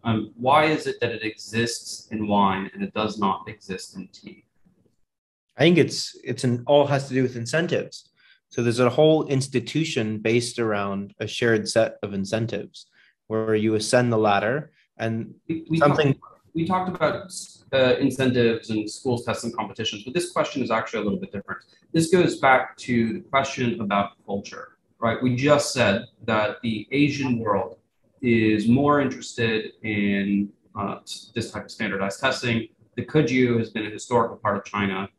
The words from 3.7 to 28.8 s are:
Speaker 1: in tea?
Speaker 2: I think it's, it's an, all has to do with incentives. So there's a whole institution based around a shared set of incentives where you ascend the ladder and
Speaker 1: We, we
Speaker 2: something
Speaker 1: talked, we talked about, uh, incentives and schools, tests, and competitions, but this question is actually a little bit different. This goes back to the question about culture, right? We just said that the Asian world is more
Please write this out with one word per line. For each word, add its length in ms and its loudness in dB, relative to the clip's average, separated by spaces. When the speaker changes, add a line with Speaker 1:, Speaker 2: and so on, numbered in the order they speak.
Speaker 1:
in 100 -14
tea? 380 -20
Speaker 2:
I 20 -18
think 180 6
it's, 460 0
it's 220 -8
an, 200 0
all 220 4
has 220 -2
to 40 -8
do 80 2
with 140 -2
incentives. 760 -4
So 140 -4
there's 160 2
a 100 6
whole 380 4
institution 920 -2
based 420 0
around 600 -2
a 80 -4
shared 400 0
set 360 2
of 100 -8
incentives 760 -6
where 260 -2
you 220 2
ascend 360 2
the 60 2
ladder 540 0
and 380 -6
Speaker 1:
We, 220 -6
we 80 0
Speaker 2:
something 360 4
Speaker 1:
talked, 420 -12
we 100 0
talked 300 -2
about, 360 -4
uh, 260 4
incentives 720 2
and 180 -2
schools, 340 -2
tests, 220 -6
and 100 -6
competitions, 480 -6
but 100 -12
this 180 -2
question 300 -2
is 100 -2
actually 300 -2
a 20 -4
little 160 0
bit 120 -10
different. 300 -10
This 160 2
goes 300 4
back 380 4
to 360 0
the 60 -6
question 600 -2
about 320 0
culture, 520 -10
right? 220 0
We 160 2
just 340 4
said 360 2
that 380 0
the 280 -4
Asian 480 2
world 380 -2
is 460 4
more 320 6